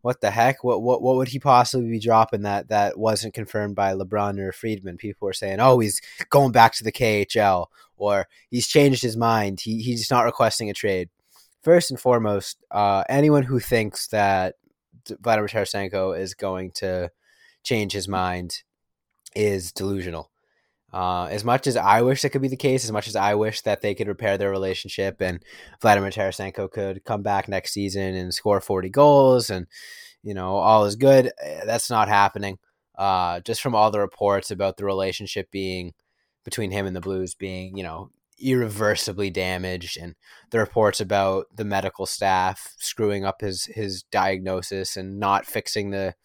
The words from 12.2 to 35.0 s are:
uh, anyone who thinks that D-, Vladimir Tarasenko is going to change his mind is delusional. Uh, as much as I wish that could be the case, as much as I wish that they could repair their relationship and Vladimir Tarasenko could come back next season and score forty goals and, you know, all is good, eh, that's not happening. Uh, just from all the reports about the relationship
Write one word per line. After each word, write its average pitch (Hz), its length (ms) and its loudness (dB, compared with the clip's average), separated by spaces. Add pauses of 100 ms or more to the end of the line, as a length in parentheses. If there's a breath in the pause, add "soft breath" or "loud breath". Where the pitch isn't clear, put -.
uh, 101 400 2
anyone 143 320 4
who 127 180 0
thinks 110 480 -2
that 98 460 0 (500)
D-, 110 160 -14
Vladimir 107 280 2
Tarasenko 95 680 -2
is 92 180 -8
going 92 420 -6
to 92 340 -4 (540 soft breath)
change 104 280 -2
his 95 140 -6
mind 90 560 -4 (720)
is 98 380 -2
delusional. 90 580 -6 (640)
Uh, 90 320 -2
as 101 200 -6
much 123 220 0
as 123 100 0
I 104 260 6
wish 135 200 2
that 143 80 -2
could 135 120 -2
be 135 60 -2
the 131 80 -4
case, 131 280 0
as 110 80 -6
much 104 160 -4
as 104 80 -6
I 104 180 2
wish 107 280 -2
that 104 200 -2
they 104 120 -2
could 107 120 -6
repair 101 320 -2
their 98 120 0
relationship 95 680 -4
and 90 240 -4 (360 loud breath)
Vladimir 101 300 4
Tarasenko 95 600 -6
could 98 340 -8
come 107 180 -6
back 101 260 -2
next 95 240 -6
season 98 420 -4
and 90 180 -6
score 101 280 0
forty 92 280 -4
goals 135 640 6
and, 92 160 -6 (560 loud breath)
you 101 120 -10
know, 92 220 -4
all 107 280 6
is 101 100 -2
good, 131 380 6 (100)
eh, 76 220 -10
that's 113 260 -2
not 107 180 2
happening. 101 500 2 (380)
Uh, 90 440 0
just 113 200 -6
from 123 140 -4
all 107 160 6
the 104 100 -2
reports 98 500 0
about 98 260 -2
the 101 80 -10
relationship 95 640 -4